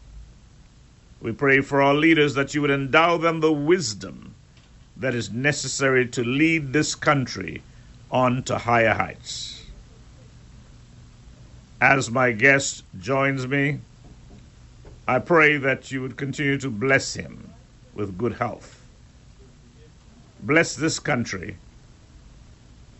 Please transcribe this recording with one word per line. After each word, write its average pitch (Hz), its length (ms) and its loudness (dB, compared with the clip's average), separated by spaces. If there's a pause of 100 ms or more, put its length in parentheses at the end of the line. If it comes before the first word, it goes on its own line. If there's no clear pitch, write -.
(1200)
We 113 100 -4
pray 135 300 2
for 139 180 0
our 139 140 4
leaders 151 400 4
that 139 200 -4
you 151 60 -2
would 143 100 0
endow 151 460 2
them 165 240 0
the 156 120 4
wisdom 143 840 -2 (640)
that 123 160 -2
is 101 180 -4
necessary 131 760 0
to 123 140 -4
lead 143 500 0
this 147 220 0
country - 680 -2 (480)
on 127 340 0
to 107 140 -2
higher 117 340 2
heights. - 720 -8 (2250)
As 131 300 4
my 123 200 2
guest 135 540 2 (160)
joins 135 460 -2
me, 139 320 -2 (1300)
I 127 100 2
pray 151 380 4
that 131 340 -2
you 131 120 -6
would 131 140 -10
continue 139 420 -2
to 131 120 -6
bless 131 440 0
him - 360 -14 (440)
with 95 240 -8
good 113 160 -2
health. - 460 -10 (1600)
Bless 160 320 2
this 147 220 -4
country, 101 580 -6 (1400)